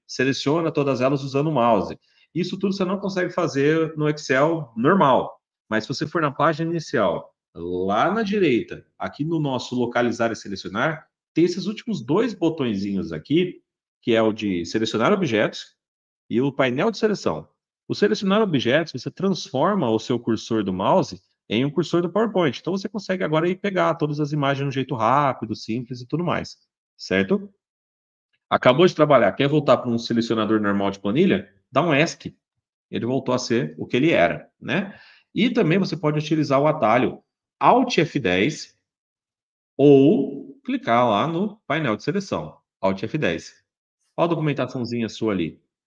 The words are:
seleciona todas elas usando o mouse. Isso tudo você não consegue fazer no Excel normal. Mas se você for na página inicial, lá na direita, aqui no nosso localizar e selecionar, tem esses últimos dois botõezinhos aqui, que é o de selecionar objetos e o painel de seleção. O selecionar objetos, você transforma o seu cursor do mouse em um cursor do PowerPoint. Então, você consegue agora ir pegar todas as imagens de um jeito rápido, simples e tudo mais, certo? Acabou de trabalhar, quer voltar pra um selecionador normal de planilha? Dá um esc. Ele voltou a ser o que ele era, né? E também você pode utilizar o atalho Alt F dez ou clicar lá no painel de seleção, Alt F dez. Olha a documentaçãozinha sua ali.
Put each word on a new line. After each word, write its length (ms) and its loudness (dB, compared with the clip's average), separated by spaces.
seleciona 640 -2
todas 300 0
elas 220 0
usando 240 -2
o 40 -2
mouse. 480 2
Isso 240 -4
tudo 160 -2
você 100 -2
não 160 -4
consegue 320 -4
fazer 640 0
no 140 0
Excel 680 0
normal. 640 4
Mas 140 0
se 60 -16
você 180 -4
for 120 -4
na 120 0
página 400 0
inicial, 640 -2
lá 580 0
na 120 -2
direita, 600 0
aqui 260 -8
no 160 -2
nosso 360 -4
localizar 560 0
e 40 -8
selecionar, 720 -6
tem 140 2
esses 220 -4
últimos 340 -6
dois 320 -2
botõezinhos 800 -4
aqui, 480 -2
que 140 0
é 60 4
o 120 2
de 320 -4
selecionar 480 0
objetos 640 -2
e 140 0
o 100 0
painel 380 0
de 80 -6
seleção. 500 -2
O 80 -4
selecionar 440 0
objetos, 540 0
você 160 -10
transforma 800 -2
o 80 4
seu 220 -2
cursor 440 -2
do 80 -2
mouse 480 0
em 160 0
um 60 -4
cursor 320 0
do 80 -2
PowerPoint. 480 0
Então, 180 -4
você 100 -8
consegue 360 -6
agora 260 0
ir 60 -2
pegar 400 0
todas 240 -2
as 120 -2
imagens 280 0
de 100 -2
um 20 -4
jeito 220 -4
rápido, 600 0
simples 440 -8
e 80 -18
tudo 160 -4
mais, 360 -6
certo? 560 -2
Acabou 380 4
de 80 4
trabalhar, 380 4
quer 160 0
voltar 300 4
pra 120 -4
um 80 0
selecionador 640 0
normal 300 0
de 80 -8
planilha? 520 2
Dá 100 2
um 100 2
esc. 460 -2
Ele 160 -6
voltou 260 -2
a 60 0
ser 360 -2
o 120 -10
que 100 0
ele 140 2
era, 360 2
né? 340 -4
E 160 2
também 300 2
você 180 -4
pode 220 -2
utilizar 420 0
o 60 4
atalho 560 2
Alt 380 4
F 220 0
dez 580 -2
ou 880 6
clicar 460 2
lá 180 2
no 380 -4
painel 300 -2
de 80 -8
seleção, 520 -4
Alt 220 -2
F 160 -6
dez. 460 -4
Olha 100 2
a 40 2
documentaçãozinha 800 -2
sua 240 -2
ali. 260 -4